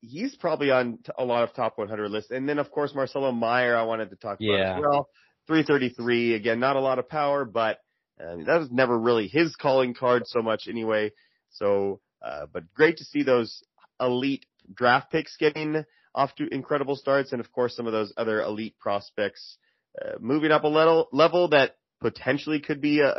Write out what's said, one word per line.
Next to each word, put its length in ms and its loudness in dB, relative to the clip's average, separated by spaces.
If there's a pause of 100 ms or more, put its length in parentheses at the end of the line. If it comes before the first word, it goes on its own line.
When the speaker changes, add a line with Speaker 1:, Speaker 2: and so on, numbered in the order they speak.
Speaker 1:
he's 340 -10
probably 380 -2
on 320 0
t-, 120 -14
a 80 -2
lot 240 2
of 60 -12
top 240 -4
one 100 -4
hundred 220 -6
lists. 220 -6
And 160 -4
then, 100 -2
of 140 -4
course, 220 -2
Marcelo 360 -2
Meyer, 460 2
I 80 2
wanted 260 -4
to 60 -20
talk 240 -8
about 0 -
Speaker 2:
Yeah. 380 0
Speaker 1:
as 40 -4
well. 260 0 (380)
Three 160 2
thirty-three, 720 2
again, 240 0
not 180 2
a 40 0
lot 180 0
of 100 -4
power, 360 -2
but, 340 -2 (420)
uh, 160 -12 (100)
that 120 2
was 120 -4
never 280 2
really 300 2
his 280 0
calling 380 0
card 320 0
so 160 -2
much 260 -2
anyway. 440 -2 (400)
So, 480 0 (220)
uh, 300 -10
but 220 -12
great 240 4
to 60 -18
see 180 -4
those 400 0 (360)
elite 460 -2 (280)
draft 380 2
picks 280 -4
getting 460 0 (300)
off 220 -2
to 180 -4
incredible 420 -2
starts. 360 0
And 80 -4
of 100 -10
course, 240 -2
some 120 -6
of 60 -4
those 240 -2
other 260 -2
elite 360 -6
prospects, 800 -6 (440)
uh, 200 -8
moving 320 0
up 120 4
a 40 4
level, 440 4
level 360 4
that 280 4 (240)
potentially 600 -2
could 200 -6
be 200 2
a, 180 4